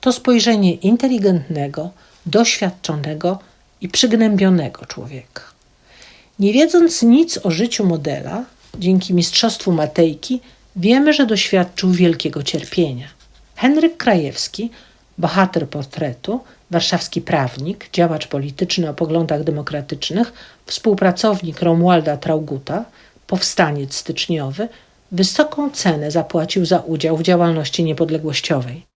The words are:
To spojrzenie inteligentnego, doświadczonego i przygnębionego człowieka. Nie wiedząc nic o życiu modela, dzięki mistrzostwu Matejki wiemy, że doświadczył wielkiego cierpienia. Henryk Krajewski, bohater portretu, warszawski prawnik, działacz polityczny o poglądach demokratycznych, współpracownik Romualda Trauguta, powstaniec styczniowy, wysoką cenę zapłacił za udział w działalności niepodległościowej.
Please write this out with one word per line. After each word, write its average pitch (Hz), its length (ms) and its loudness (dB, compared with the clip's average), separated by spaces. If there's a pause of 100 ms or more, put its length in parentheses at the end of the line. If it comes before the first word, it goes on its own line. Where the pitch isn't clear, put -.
To 254 120 2
spojrzenie 220 600 2
inteligentnego, 180 1160 0 (360)
doświadczonego 175 1120 -2 (420)
i 180 80 -8
przygnębionego 196 960 2
człowieka. - 560 -16 (1000)
Nie 202 140 4
wiedząc 330 500 4
nic 277 420 6
o 185 60 0
życiu 208 340 0
modela, 151 580 -2 (360)
dzięki 185 340 0
mistrzostwu 190 580 0
Matejki 160 680 0 (340)
wiemy, 254 380 4
że 285 120 4
doświadczył 190 680 0
wielkiego 165 520 2
cierpienia. 139 640 -4 (480)
Henryk 311 420 2
Krajewski, 185 720 -2 (480)
bohater 170 520 0
portretu, 147 680 -8 (320)
warszawski 170 500 -2
prawnik, 147 720 -4
działacz 165 340 0
polityczny 151 600 -4
o 147 40 -8
poglądach 156 500 -2
demokratycznych, 147 880 -4 (320)
współpracownik 190 960 0
Romualda 170 560 2
Trauguta, 156 680 -4 (420)
powstaniec 147 680 -2
styczniowy, 156 720 -6 (420)
wysoką 285 600 0
cenę 151 400 -2
zapłacił 165 540 -2
za 175 140 2
udział 160 380 -2
w 165 60 -2
działalności 170 600 0
niepodległościowej. 156 1000 -4 (120)